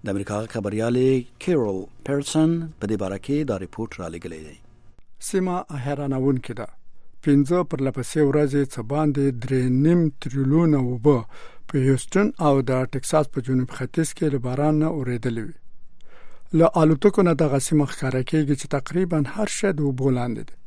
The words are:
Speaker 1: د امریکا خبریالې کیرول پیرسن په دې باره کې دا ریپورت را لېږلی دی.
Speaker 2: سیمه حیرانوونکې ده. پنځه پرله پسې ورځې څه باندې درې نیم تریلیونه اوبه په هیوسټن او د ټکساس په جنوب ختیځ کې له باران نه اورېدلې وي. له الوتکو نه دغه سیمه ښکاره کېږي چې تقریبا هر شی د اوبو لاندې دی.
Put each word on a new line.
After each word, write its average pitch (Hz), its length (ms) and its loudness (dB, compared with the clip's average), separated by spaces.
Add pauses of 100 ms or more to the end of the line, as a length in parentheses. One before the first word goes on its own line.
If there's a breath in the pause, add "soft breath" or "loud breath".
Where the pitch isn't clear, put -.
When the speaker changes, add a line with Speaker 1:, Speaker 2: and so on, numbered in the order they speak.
Speaker 1:
د 104 40 -6
امریکا 101 280 -4 (160)
خبریالې 120 880 0
کیرول 113 380 0 (260)
پیرسن 151 460 2 (280)
په 104 100 -4
دې 107 120 0
باره 95 240 -4
کې 143 240 -2
دا 104 140 0
ریپورت 110 360 -10
را 87 140 -10
لېږلی 82 320 -12
دی. 76 120 -20 (640)
Speaker 2:
سیمه 185 380 -2 (260)
حیرانوونکې 135 760 -2
ده. 107 80 -8 (580)
پنځه 143 320 4 (120)
پرله 135 280 -2
پسې 131 220 -4 (100)
ورځې 147 320 2 (120)
څه - 80 -8 (100)
باندې 147 340 2 (160)
درې 131 200 0 (220)
نیم 170 180 6 (200)
تریلیونه 143 560 2
اوبه 123 420 4 (480 loud breath)
په - 80 -6 (100)
هیوسټن 139 420 4 (180)
او 143 160 6
د 127 320 0
ټکساس 147 400 0
په 123 160 -4
جنوب 127 280 2
ختیځ 151 400 -2
کې 160 160 0
له 131 140 -2
باران 143 320 2
نه 156 100 2
اورېدلې 123 560 -2
وي. - 120 -10 (1000 soft breath)
له 165 120 6 (100)
الوتکو 160 400 4
نه 175 120 4
دغه 139 260 2
سیمه 147 260 2
ښکاره 131 440 -2
کېږي 151 320 2
چې - 60 -10 (100)
تقریبا 170 460 0 (120)
هر 208 220 -2
شی 202 140 0
د 143 100 -2
اوبو 135 360 0
لاندې 117 320 -4
دی. - 60 -10 (120)